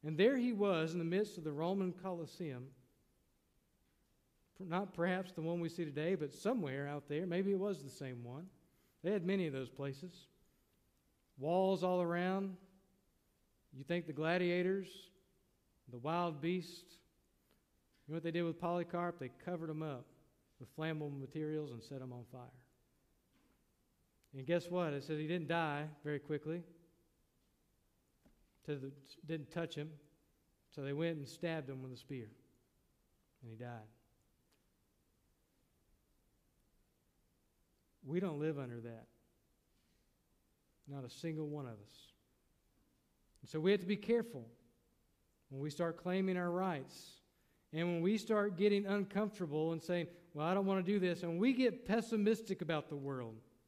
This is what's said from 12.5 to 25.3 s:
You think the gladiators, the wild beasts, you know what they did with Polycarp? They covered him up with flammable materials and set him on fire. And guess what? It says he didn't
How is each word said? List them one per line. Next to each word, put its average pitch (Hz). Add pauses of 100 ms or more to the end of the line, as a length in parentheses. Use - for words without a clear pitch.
You 135
think 170
the 160
gladiators, 180 (760)
the 120
wild 160
beasts, - (1040)
you 147
know 160
what 160
they 165
did 170
with 165
Polycarp? 175
They 131
covered 165
him 156
up 143 (540)
with -
flammable 151
materials 151
and 117
set 135
him 131
on 123
fire. 123 (1800)
And 135
guess 170
what? 175
It 139
says 151
he 151
didn't 165